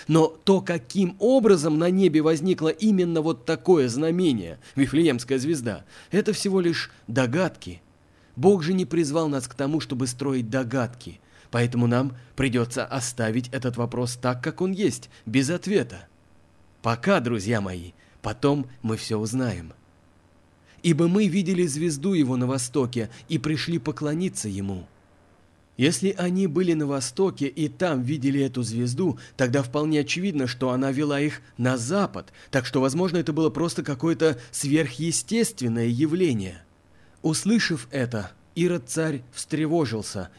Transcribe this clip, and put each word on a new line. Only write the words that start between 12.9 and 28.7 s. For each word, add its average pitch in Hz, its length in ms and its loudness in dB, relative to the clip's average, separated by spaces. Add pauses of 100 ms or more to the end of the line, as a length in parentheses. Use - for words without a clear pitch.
этот 123 260 -4
вопрос 120 400 -2
так, 123 260 -4
как 156 200 -6
он 185 100 0
есть, 185 380 -2 (160)
без 127 240 2
ответа. 170 580 -2 (760)
Пока, 170 380 2
друзья 113 400 0
мои, 92 320 -6 (300)
потом 139 460 0 (140)
мы 110 140 -2
все 110 220 -4
узнаем. 107 560 -4 (1120)
"Ибо 170 260 4
мы 202 180 4
видели 180 380 0
звезду 156 480 -2
его 131 240 2
на 123 100 0
востоке 123 600 -2 (180)
и 160 120 -2
пришли 156 380 -2
поклониться 156 720 -4
ему". 98 400 -6 (880)
Если 175 420 0
они 180 300 0
были 170 240 2
на 151 160 0
востоке 139 600 -2
и 151 200 -2
там 147 360 -2
видели 139 360 0
эту 131 240 0
звезду, 123 560 -2 (160)